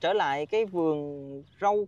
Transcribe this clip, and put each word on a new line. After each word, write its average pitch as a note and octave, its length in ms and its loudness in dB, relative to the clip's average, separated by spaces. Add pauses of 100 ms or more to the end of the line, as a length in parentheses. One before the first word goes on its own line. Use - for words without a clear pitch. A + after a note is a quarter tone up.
trở E3 120 2
lại D3+ 340 0
cái A3 180 2
vườn D3 800 -2 (180)
rau G#3 280 2